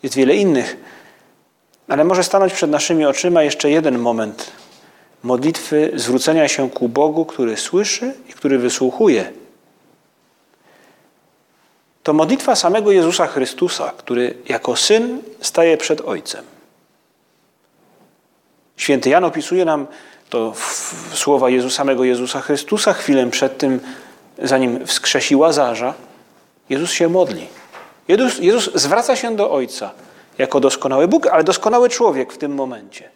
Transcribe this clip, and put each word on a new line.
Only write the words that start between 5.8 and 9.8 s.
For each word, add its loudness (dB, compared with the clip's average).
zwrócenia 0
się -2
ku -4
Bogu, 0
który -4
słyszy -4
i -20
który 0
wysłuchuje. 2